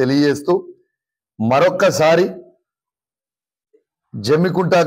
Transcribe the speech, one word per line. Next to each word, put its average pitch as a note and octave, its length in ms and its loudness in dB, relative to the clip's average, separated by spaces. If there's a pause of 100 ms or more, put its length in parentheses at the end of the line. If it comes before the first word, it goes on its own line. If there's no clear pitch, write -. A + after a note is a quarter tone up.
తెలియజేస్తూ C#3+ 520 0 (840)
మరొక్కసారి E3 840 2 (1900)
జమ్మికుంట D#3+ 640 0 (120)